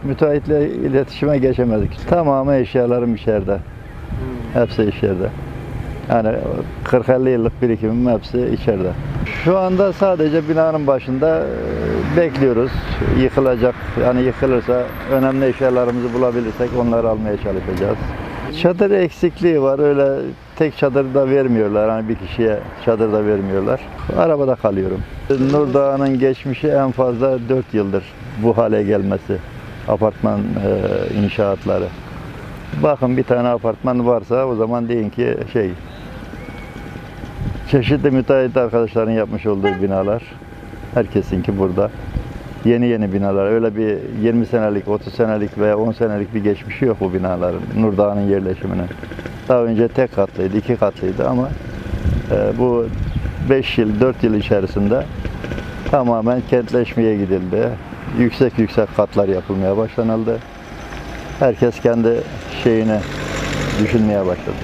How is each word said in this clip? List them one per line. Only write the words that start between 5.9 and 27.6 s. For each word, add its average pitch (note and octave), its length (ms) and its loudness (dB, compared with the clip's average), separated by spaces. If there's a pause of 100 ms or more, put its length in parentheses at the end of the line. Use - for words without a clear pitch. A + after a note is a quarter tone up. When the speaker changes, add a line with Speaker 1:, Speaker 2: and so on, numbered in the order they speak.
Speaker 1:
Yani A2+ 260 2 (480)
kırk B2 260 2
elli C3 200 4
yıllık A#2 320 0
birikimim A#2 480 2
hepsi B2 440 0
içeride. G2 360 0 (540)
Şu F3+ 140 4
anda F#3 360 2
sadece D#3+ 560 2
binanın D#3+ 380 2
başında, C3+ 560 2 (720)
e, - 20 6
bekliyoruz. C3+ 540 4 (500)
Yıkılacak, B2+ 540 2 (280)
yani B2+ 180 2
yıkılırsa, B2 640 2 (280)
önemli C3+ 340 2
eşyalarımızı B2 680 2
bulabilirsek A#2+ 560 0 (100)
onları A#2 300 2
almaya G#2+ 280 -2
çalışacağız. F#2+ 600 -2 (640)
Çadır F3+ 300 2
eksikliği E3+ 680 2
var. C3+ 180 2
Öyle C#3 420 4 (340)
tek D3+ 220 0
çadır C3+ 360 2
da C3+ 160 4
vermiyorlar. A2 600 4
Hani A2 200 -2
bir A2+ 60 0
kişiye G#2 440 0 (260)
çadır A2 280 2
da G#2+ 120 2
vermiyorlar. G2 540 0 (380)
Arabada C#3+ 380 2
kalıyorum. F#2+ 460 0 (280)
Nur C#3 440 2
Dağı'nın C#3 460 2
geçmişi C3+ 480 0
en C#3 240 2
fazla B2 580 0
dört C3 240 0